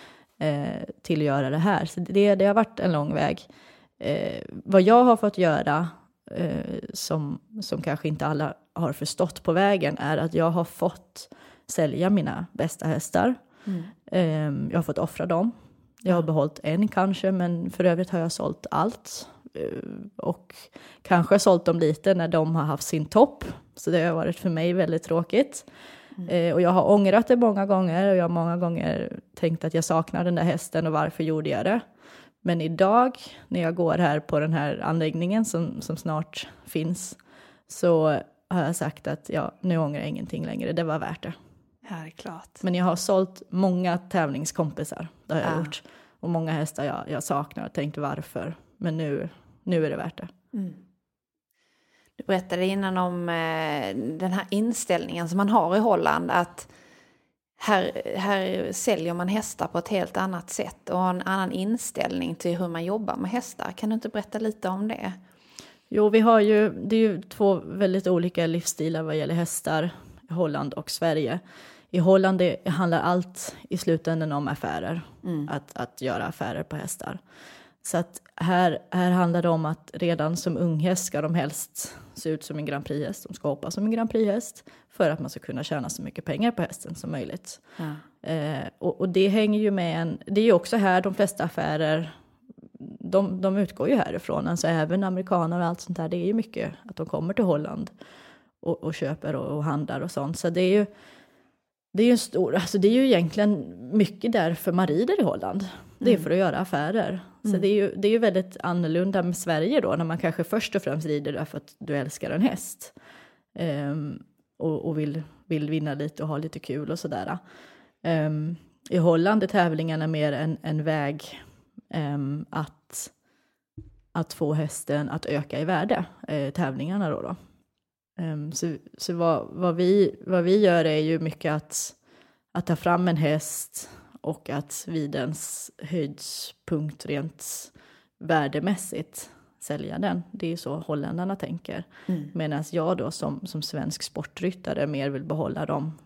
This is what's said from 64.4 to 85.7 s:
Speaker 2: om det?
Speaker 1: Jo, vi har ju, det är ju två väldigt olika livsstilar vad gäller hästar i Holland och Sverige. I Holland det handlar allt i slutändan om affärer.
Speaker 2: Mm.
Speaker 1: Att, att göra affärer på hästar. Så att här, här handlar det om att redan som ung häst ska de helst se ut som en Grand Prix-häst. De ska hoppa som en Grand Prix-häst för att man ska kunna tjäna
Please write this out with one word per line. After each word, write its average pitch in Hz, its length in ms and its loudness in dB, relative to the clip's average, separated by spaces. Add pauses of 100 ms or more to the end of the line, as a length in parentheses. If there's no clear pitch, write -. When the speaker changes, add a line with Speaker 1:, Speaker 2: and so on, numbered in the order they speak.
Speaker 2:
om 196 180 -4
det? 190 260 -6 (760)
Speaker 1:
Jo, 214 200 4
vi 220 100 6
har 226 200 8
ju, 214 300 6
det 202 260 -2
är 226 40 4
ju 214 220 2
två 196 320 2 (120)
väldigt 190 420 0
olika 175 400 2
livsstilar 165 560 -2
vad 156 120 -4
gäller 156 200 -2
hästar 165 540 0 (400)
i - 40 -6
Holland 147 400 -2
och - 160 -10
Sverige. 156 500 0 (500)
I - 100 0
Holland 190 380 6
det 180 300 2
handlar 170 320 2
allt - 560 -2 (140)
i 185 80 -4
slutändan 160 540 0
om 143 160 -2
affärer. 95 540 -4 (220)
Speaker 2:
Mm. 151 280 -4
Speaker 1:
Att, 143 260 -8
att - 240 -10
göra 131 240 -2
affärer - 380 -6
på 156 120 -10
hästar. - 440 -10 (640)
Så - 140 -4
att 170 240 -6 (140)
här, 180 440 2 (120)
här 180 200 2
handlar 175 300 4
det 170 80 2
om 160 160 2
att - 280 -6
redan 170 440 0
som 175 200 -2
ung 165 220 2
häst 180 260 0
ska 147 160 -4
de 156 140 0
helst - 600 -4 (160)
se - 160 -6
ut 156 140 -4
som 151 140 -8
en 151 80 -6
Grand 147 200 -6
Prix-häst. 147 420 -6
De 185 60 -12
ska - 140 -6
hoppa 143 240 -4
som 202 140 -2
en 214 60 2
Grand 226 200 0
Prix-häst 220 520 0 (260)
för 170 200 2
att 160 100 -2
man 160 100 -6
ska - 100 -14
kunna - 240 -8
tjäna 151 260 -4